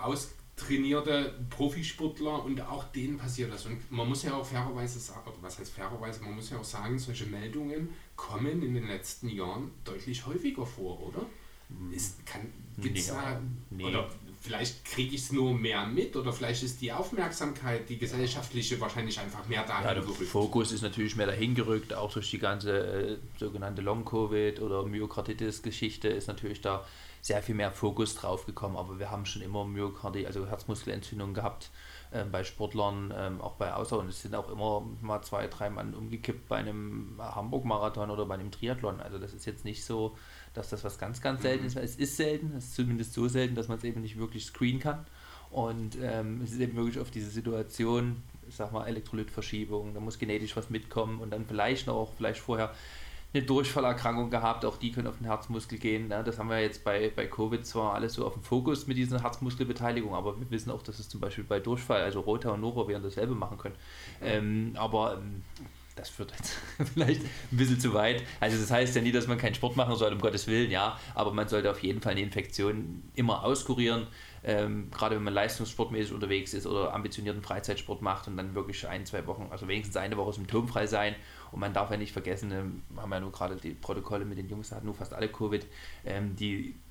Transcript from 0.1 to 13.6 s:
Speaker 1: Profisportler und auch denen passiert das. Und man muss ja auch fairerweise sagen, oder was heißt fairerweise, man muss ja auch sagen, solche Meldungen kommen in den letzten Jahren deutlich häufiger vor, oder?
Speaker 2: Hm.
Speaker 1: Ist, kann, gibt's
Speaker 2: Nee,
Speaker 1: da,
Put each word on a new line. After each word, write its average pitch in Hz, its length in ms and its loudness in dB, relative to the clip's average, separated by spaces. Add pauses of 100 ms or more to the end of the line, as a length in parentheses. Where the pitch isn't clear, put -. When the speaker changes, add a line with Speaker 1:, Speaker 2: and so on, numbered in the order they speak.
Speaker 1:
Profisportler 151 920 0
und 131 160 0
auch 135 240 -4
denen 135 340 -2
passiert 123 340 -2
das. - 140 -8
Und 117 240 -6
man 117 180 0
muss 135 140 2
ja 143 120 0
auch 135 120 -2
fairerweise 123 540 -2
sagen, - 260 -10
oder 107 160 -12
was 90 160 -10
heißt 95 160 -8
fairerweise, 110 480 -6
man 104 140 -6
muss 117 140 -8
ja 127 80 -4
auch 110 60 -8
sagen, 110 340 -2
solche 120 280 -4
Meldungen 143 640 -4 (280)
kommen 139 460 0
in 123 120 0
den 110 120 0
letzten 101 420 -6
Jahren 104 440 -4 (120)
deutlich 117 400 -4
häufiger 165 400 0
vor, 92 380 -6
oder? - 180 -6 (480)
Speaker 2:
Hm. 92 240 -8
Speaker 1:
Ist, - 320 -4
kann, - 180 -8 (380)
gibt's 95 280 0
Speaker 2:
Nee, - 80 -2
Speaker 1:
da, 131 240 -2 (300)